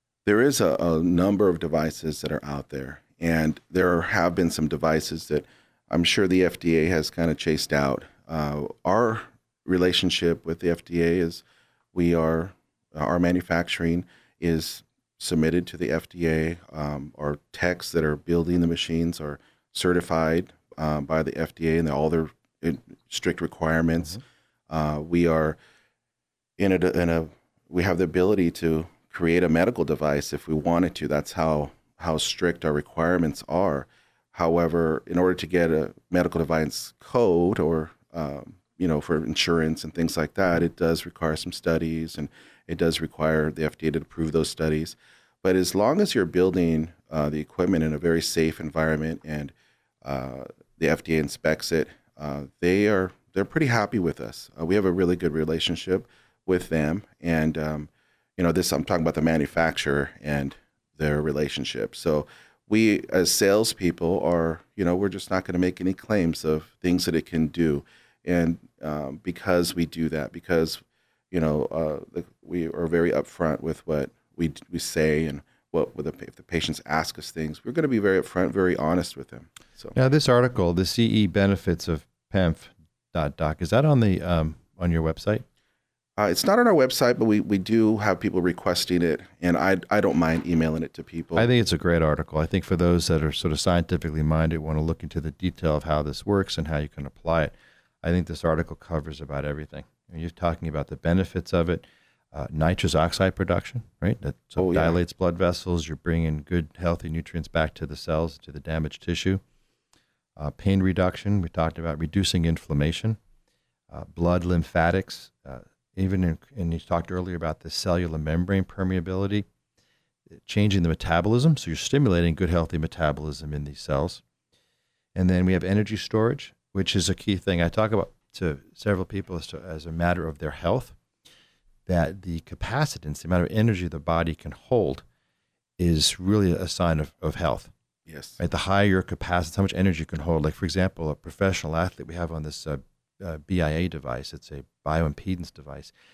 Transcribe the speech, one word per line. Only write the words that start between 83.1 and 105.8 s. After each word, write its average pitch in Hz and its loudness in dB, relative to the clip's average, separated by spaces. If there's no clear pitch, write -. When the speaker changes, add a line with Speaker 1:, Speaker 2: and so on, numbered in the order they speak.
Speaker 2:
dot 76 -2
doc, 78 -2
is 85 -4
that 127 4
on 147 6
the, 98 4
um, 80 0
on 87 0
your 80 2
website? 101 -2
Speaker 1:
Uh, 104 2
it's 90 0
not 202 4
on 247 4
our 202 6
website, 131 4
but 117 2
we, 107 4
we 101 0
do 110 4
have 101 0
people 92 0
requesting 90 0
it, 82 0
and 87 2
I, 95 2
I 104 2
don't 92 2
mind 82 2
emailing 80 0
it - -8
to - -14
people. 82 -6
Speaker 2:
I 117 4
think 120 6
it's 90 0
a 80 0
great 85 4
article. 76 0
I 80 2
think 90 -2
for 92 0
those 87 4
that 78 2
are 73 0
sort 78 -2
of 73 -2
scientifically 82 0
minded, 80 2
wanna 78 -2
look 80 -2
into 78 -6
the 78 -6
detail 85 -2
of 71 -4
how 76 0
this 73 -8
works 98 0
and 78 -4
how 76 -2
you 73 -4
can 71 -12
apply 80 2
it, - -6
I 82 -2
think 87 2
this 82 -8
article 78 0
covers 78 -8
about 71 -6
everything. 73 -8
And 82 -12
you're 82 -8
talking 85 -4
about 73 -4
the 73 -10
benefits 90 0
of 85 2
it, 82 -4
uh, 69 -8
nitrous 80 0
oxide 85 2
production, 95 -4
right? 104 -2
That - -6
so 92 0
Speaker 1:
Oh, 85 2
yeah. 80 2
Speaker 2:
dilates 85 2
blood 87 -2
vessels. 87 0